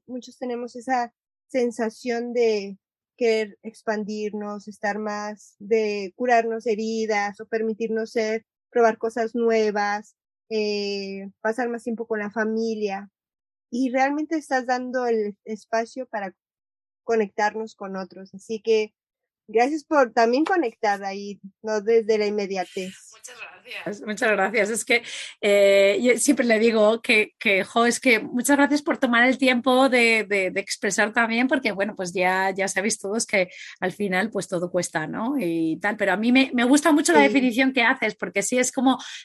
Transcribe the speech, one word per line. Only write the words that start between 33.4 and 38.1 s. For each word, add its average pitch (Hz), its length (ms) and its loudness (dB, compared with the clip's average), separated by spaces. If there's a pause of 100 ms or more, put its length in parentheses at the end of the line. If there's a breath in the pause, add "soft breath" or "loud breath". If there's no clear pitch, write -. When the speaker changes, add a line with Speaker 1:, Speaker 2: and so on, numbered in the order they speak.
Speaker 2:
al 185 100 -2
final, 196 400 -2
pues 190 160 -6
todo 175 240 -4
cuesta, 170 360 -4
¿no? 226 300 -6
Y 165 440 -2
tal, 208 160 -2
pero 190 160 0
a 185 40 0
mí 226 140 2
me, 262 220 4
me 240 100 0
gusta 285 300 4
mucho 311 180 4
la 311 80 6
Speaker 1:
Sí. 277 60 8
Speaker 2:
definición 262 480 2
que 240 100 2
haces, 226 320 0